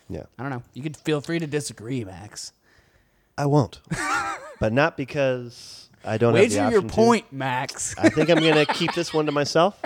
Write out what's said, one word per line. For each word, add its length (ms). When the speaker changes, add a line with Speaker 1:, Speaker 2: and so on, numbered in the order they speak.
Speaker 1:
Yeah. 160
Speaker 2:
I 60
don't 80
know. 100
You 100
could 120
feel 260
free 180
to 80
disagree, 580
Max. 460
Speaker 1:
I 120
won't. 320
Speaker 2:
<laughs> 680
Speaker 1:
But 140
not 240
because 920
I 140
don't 160
Speaker 2:
Wager 280
Speaker 1:
have 80
the 20
Speaker 2:
your 80
Speaker 1:
option 100
to. 60
Speaker 2:
point, 380
Max. 640
Speaker 1:
I 120
think 220
I'm 80
gonna 260
keep 280
this 200
one 140
to 40
myself, 540